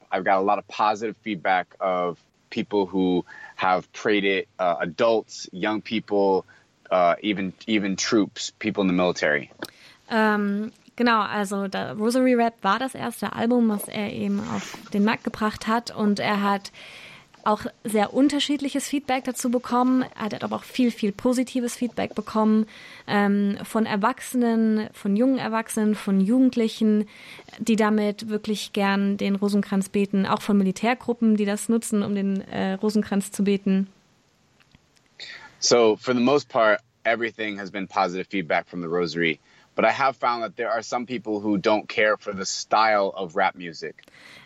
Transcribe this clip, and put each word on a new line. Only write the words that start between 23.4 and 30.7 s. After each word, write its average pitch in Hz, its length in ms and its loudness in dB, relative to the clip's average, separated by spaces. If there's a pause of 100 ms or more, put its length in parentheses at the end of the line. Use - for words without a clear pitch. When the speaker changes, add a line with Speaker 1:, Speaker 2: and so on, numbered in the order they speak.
Speaker 2:
von 220 220 -2
Erwachsenen, 226 1080 0
von 202 240 -2
jungen 254 220 2
Erwachsenen, 220 560 -2
von 196 260 0
Jugendlichen, 220 880 2 (500)
die 226 180 2
damit 208 520 2
wirklich 208 440 -4
gern 196 440 0
den 196 200 0
Rosenkranz 196 520 0
beten, 196 380 0
auch 190 160 -2
von 202 160 2
Militärgruppen, 220 800 2